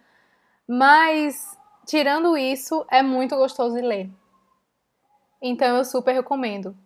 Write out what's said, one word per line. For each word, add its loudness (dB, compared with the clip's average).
mas 2
tirando 0
isso, -4
é 6
muito 0
gostoso 0
de -6
ler. -4
Então 0
eu 0
super -2
recomendo. -4